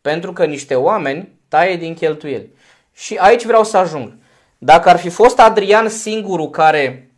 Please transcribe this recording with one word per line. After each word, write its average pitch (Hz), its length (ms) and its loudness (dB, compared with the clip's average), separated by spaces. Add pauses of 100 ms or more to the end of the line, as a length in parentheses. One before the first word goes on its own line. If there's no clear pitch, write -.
pentru 170 320 -6
că 180 120 -2
niște 143 300 -6
oameni 156 640 -4 (100)
taie 175 280 0
din 165 180 -10
cheltuieli. 151 560 -8 (420)
Și - 240 -12
aici 220 280 2
vreau 220 200 2
să 214 120 -4
ajung. 156 360 -4 (460)
Dacă 160 300 4
ar 175 80 8
fi 175 120 -4
fost 233 320 2
Adrian 220 480 4
singurul 196 640 -8
care 151 520 0 (160)